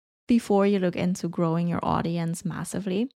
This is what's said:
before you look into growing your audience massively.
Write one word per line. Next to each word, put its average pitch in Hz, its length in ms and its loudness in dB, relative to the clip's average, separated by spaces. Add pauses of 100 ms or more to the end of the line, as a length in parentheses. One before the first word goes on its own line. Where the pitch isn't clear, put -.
(260)
before 202 400 4
you 202 140 4
look 180 160 0
into 180 320 -2
growing 170 400 0
your - 160 -2
audience 165 600 -2
massively. 185 720 -4